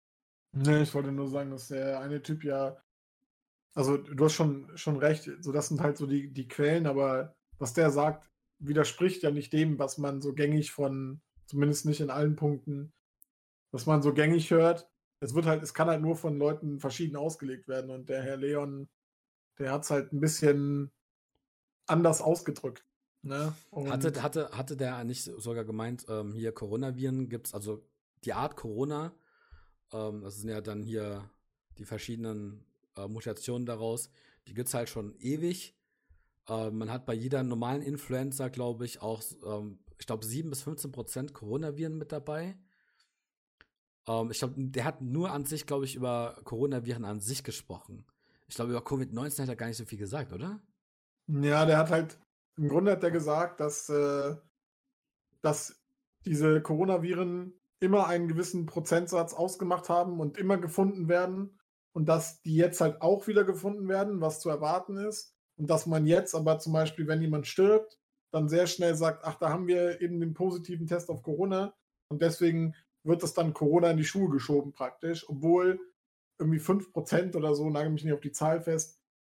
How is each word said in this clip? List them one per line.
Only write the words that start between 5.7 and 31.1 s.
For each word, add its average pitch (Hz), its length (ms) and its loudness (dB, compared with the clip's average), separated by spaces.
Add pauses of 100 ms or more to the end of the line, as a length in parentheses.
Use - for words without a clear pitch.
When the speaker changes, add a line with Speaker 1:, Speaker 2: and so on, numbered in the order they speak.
Speaker 1:
halt 147 160 2
so 147 100 -4
die, 139 260 -2
die 131 160 -8
Quellen, 156 380 2
aber 139 500 0 (220)
was 123 140 -4
der 165 180 6
sagt, 147 400 0 (280)
widerspricht 151 640 2
ja 156 80 4
nicht 147 220 -4
dem, 156 260 2
was 139 180 -2
man 139 240 -4
so 139 140 -4
gängig 151 380 2
von, 135 500 -4 (240)
zumindest 147 400 2
nicht 151 140 0
in 147 100 -2
allen 147 260 2
Punkten, 147 560 -2 (800)
was 120 160 -6
man 151 160 6
so 143 100 4
gängig 156 380 4
hört. 165 400 4 (300)
Es 127 140 -6
wird 160 120 2
halt, 156 160 2
es 147 100 -10
kann 160 160 2
halt 156 140 2
nur 160 140 0
von 156 200 -2
Leuten 147 440 0
verschieden 143 360 -4
ausgelegt 143 520 -6
werden 131 220 -4
und 127 200 -10
der 135 120 -2
Herr 135 140 -6
Leon, 139 540 -4 (680)
der 135 140 -2
hat's 147 160 -4
halt 143 240 0
ein 143 80 0
bisschen 143 680 2 (960)
anders 165 340 6
ausgedrückt, 156 640 -2 (380)
ne? 147 320 -4 (160)
Und - 200 -4
Speaker 2:
Hatte, 143 320 0
hatte, 151 300 -2
hatte 135 240 -8
der 127 280 -4
nicht 123 200 -6
sogar 117 400 -6
gemeint, 110 440 -8
ähm, 107 240 -6
hier 110 200 -4
Coronaviren 127 760 -4
gibt's, 113 260 -8
also 104 300 -6 (400)
die 117 80 -4
Art 120 240 -4
Corona, 147 580 -4 (800)
ähm, 107 300 -6
das 98 160 -12
sind 104 100 -10
ja 107 120 -6
dann 104 220 -8
hier 104 460 -6 (500)